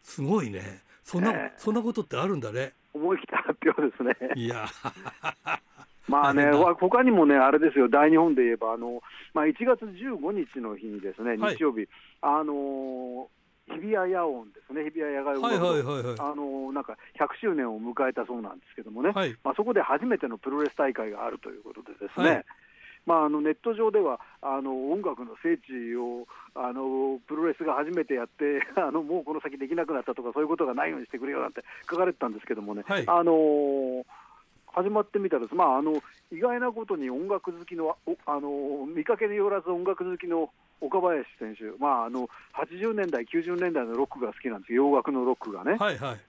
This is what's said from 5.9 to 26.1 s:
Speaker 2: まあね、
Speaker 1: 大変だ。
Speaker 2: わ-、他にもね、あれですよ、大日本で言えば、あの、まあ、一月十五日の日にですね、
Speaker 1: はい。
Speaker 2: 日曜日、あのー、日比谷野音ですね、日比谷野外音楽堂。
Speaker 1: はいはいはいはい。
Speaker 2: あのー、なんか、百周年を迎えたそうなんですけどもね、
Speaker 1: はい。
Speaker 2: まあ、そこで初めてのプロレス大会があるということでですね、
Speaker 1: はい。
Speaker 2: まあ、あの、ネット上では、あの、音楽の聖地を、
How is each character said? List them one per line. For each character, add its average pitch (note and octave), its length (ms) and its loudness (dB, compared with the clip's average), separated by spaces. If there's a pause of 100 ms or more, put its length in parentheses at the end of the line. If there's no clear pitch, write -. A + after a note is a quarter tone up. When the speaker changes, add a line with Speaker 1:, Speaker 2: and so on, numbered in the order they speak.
Speaker 2:
ま C#3+ 220 4
あ C#3 60 2
ね、 C#3+ 80 6
Speaker 1:
大 D3 80 6
変 D3 100 6
だ。 F3+ 60 8
Speaker 2:
わ-、 E3+ 80 4
他 F#3 260 4
に B3+ 80 8
も F#3 160 8
ね、 C#3+ 100 8
あ C3 140 8
れ C#3 80 6
で D3+ 160 4
す C#3+ 60 4
よ、 B2 100 8
大 D3 220 8
日 D#3+ 60 8
本 D#3+ 180 6
で B2+ 80 6
言 A#2 100 4
え - 20 2
ば、 A2 180 -2
あ A#2 40 -6
の、 A#2+ 240 -8 (320)
ま D#3 80 0
あ、 D#3 60 4
一 G#3+ 180 0
月 A#3 280 2
十 A#3+ 200 -8
五 E3 180 -4
日 E3 280 -4
の A2 180 -6
日 G2+ 80 -12
に G#2 140 -8
で F#2+ 160 -8
す A2 80 -10
ね、 A#2+ 140 0
Speaker 1:
は G3 140 0
い。 - 40 -2
Speaker 2:
日 D#3+ 80 -2
曜 C#3 100 2
日、 G#2+ 140 -4 (340)
あ D3 220 2
の D3+ 100 -4
ー、 C3 760 -6 (420)
日 D#3+ 180 -8
比 A3 60 0
谷 F#3 200 2
野 F3 140 0
音 A#2 240 -6
で - 160 -20
す - 40 -16
ね、 D3+ 120 -6
日 D#3 80 -4
比 D#3+ 80 -6
谷 D3 160 -4
野 C#3 80 -4
外 C#3 140 0
音 C3+ 120 0
楽 G#3 100 2
堂。 E3+ 60 2
Speaker 1:
は E3+ 120 2
い D3 40 2
は B2+ 120 -4
い - 20 -4
は C3+ 40 -4
い A#2+ 40 -4
は B2 80 -4
い。 A2+ 80 -6
Speaker 2:
あ D3 40 -4 (120)
の C3+ 340 -6
ー、 - 40 -8
な C#3+ 80 -4
ん - 20 -8
か、 A2 120 -12 (200)
百 - 220 0
周 G3+ 180 0
年 C3 120 0
を A2 140 -6
迎 A#2+ 260 -2
え B2+ 60 -2
た A#2 140 -6
そ B2 80 -8
う A#2 80 -8
な G2+ 100 -10
ん F2+ 60 -18
で - 80 -20
す - 80 -20
け A#2+ 80 -14
ど A2 80 -16
も A2+ 100 -8
ね、 E3 80 2
Speaker 1:
は G3 160 0
い。 A#2 180 -4
Speaker 2:
ま C3+ 60 0
あ、 C3 60 0
そ G#3 100 0
こ A#3+ 80 0
で G3 80 4
初 C#3+ 240 0
め A#3+ 140 0
て C#3+ 80 -4
の A2+ 100 -6
プ C3+ 140 -6
ロ D3 100 -2
レ D3 80 0
ス - 60 -10
大 C#3 180 0
会 A2 160 -4
が G#2+ 160 -8
あ A#2 60 -4
る A2+ 80 -10
と - 100 -14
い G2+ 80 -16
う G#2 60 -20
こ - 100 -16
と G#2+ 80 -18
で - 120 -18
で - 200 -10
す - 80 -8
ね、 E3 80 6
Speaker 1:
は D#3+ 60 6
い。 G#2 100 -6 (600)
Speaker 2:
ま E3+ 100 4
あ、 D#3 100 6
あ D3+ 40 2
の、 D3+ 120 0
ネ D#3 100 2
ッ D3+ 40 2
ト A#3 180 -4
上 G#3+ 160 2
で G#3 100 4
は、 C#3+ 200 0 (220)
あ C3+ 200 -4
の、 C3+ 300 -4
音 G3+ 100 -2
楽 B2+ 240 -4
の A2+ 160 -16
聖 E3+ 160 0
地 A#2+ 380 -8
を、 A#2+ 320 -6 (260)